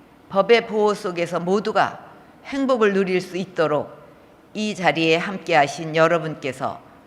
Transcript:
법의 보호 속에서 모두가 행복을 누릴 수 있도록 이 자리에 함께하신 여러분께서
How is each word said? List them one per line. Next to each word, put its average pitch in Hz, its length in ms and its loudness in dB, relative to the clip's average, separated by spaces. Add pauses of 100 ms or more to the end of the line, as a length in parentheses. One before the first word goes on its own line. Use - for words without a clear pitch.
(300)
법의 214 380 4
보호 208 260 2
속에서 175 460 -4
모두가 180 680 0 (400)
행복을 254 480 0
누릴 185 260 0
수 175 180 -8
있도록 151 600 -2 (560)
이 214 200 -4
자리에 160 440 2
함께하신 165 800 0
여러분께서 156 840 0 (260)